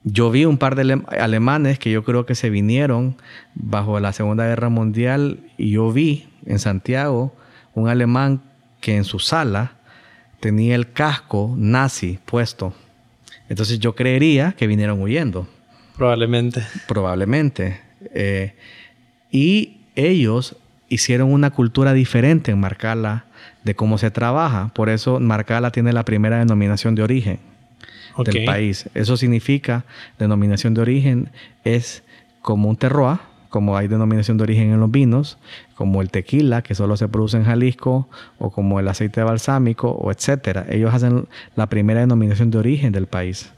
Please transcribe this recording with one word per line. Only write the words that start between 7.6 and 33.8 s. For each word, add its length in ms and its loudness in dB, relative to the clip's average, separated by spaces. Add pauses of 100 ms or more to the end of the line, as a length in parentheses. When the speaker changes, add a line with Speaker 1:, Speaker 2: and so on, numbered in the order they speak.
Speaker 1:
un 140 0
alemán 520 0 (400)
que 160 0
en 80 0
su 140 -6
sala 540 -2 (680)
tenía 360 0
el 160 -4
casco 680 -2
nazi 680 0
puesto. 480 -4 (760)
Entonces 320 -4
yo 140 -2
creería 600 2
que 100 0
vinieron 360 0
huyendo. 440 -4 (500)
Speaker 2:
Probablemente. 680 0 (220)
Speaker 1:
Probablemente. 920 -2 (340)
Eh, 400 -4 (760)
y 520 0 (120)
ellos 640 0 (320)
hicieron 440 2
una 180 4
cultura 420 2
diferente 580 2
en 100 2
Marcala 680 -4 (360)
de 140 -2
cómo 220 0
se 120 0
trabaja. 640 -2
Por 140 0
eso 320 0
Marcala 500 0
tiene 220 0
la 120 0
primera 340 0
denominación 560 2
de 80 0
origen 380 -2 (720)
Speaker 2:
Ok. 160 -2
Speaker 1:
del 160 0
país. 480 -2
Eso 220 0
significa 680 0 (340)
denominación 560 2
de 60 0
origen 500 2 (320)
es 400 -2 (400)
como 260 0
un 60 2
terroir, 440 0 (300)
como 280 0
hay 100 -2